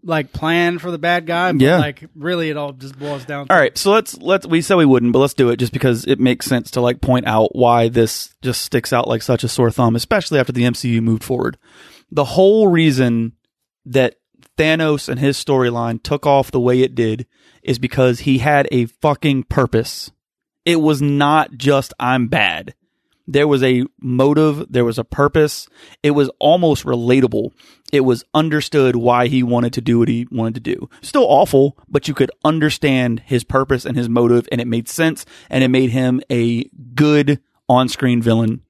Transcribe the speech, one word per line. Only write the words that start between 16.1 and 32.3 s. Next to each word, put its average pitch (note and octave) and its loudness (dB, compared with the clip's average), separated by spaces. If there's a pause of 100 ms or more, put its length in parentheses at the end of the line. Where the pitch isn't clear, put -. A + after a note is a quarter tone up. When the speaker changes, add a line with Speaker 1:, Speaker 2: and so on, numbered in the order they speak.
Speaker 2:
off C#3 2
the C3 -2
way B2 2
it B2+ 0
did A#2 -2 (360)
is B2 -2
because B2+ 0
he C3+ 0
had C#3+ 0
a A#2+ 0
fucking C#3 -2
purpose. - -2 (540)
It E3+ 0
was D3+ 0
not C#3+ 0
just, C3+ 0
"I'm B2 -2
bad." F#2 -2 (520)
There C#3+ 0
was C#3 2
a B2+ 2 (180)
motive. C#3+ 0
There B2 0
was A#2 -4
a A#2 -6
purpose. D3 -2 (360)
It D3 2
was C#3+ 2
almost D#3 2
relatable. A#2+ 0 (380)
It C#3+ 2
was B2+ 0 (120)
understood D3 0
why B2 2
he B2+ 0
wanted A#2+ 0
to B2+ -4
do A#2 0
what A#2 2
he A#2 -4
wanted A2+ -4
to A#2 -12
do. A2+ -8 (100)
Still C#4 0
awful, C#3 2 (100)
but - -4
you D#3 -6
could C3 0 (140)